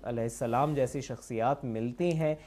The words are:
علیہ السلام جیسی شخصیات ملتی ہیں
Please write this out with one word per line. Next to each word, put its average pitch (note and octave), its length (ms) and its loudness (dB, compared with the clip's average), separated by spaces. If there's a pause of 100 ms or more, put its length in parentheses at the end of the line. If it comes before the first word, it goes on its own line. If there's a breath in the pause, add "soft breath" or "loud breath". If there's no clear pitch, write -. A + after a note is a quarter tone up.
علیہ A#2 200 -2
السلام B2 500 2
جیسی C3+ 280 0
شخصیات A#2+ 640 -2
ملتی B2 480 0
ہیں D#3 220 2 (120 loud breath)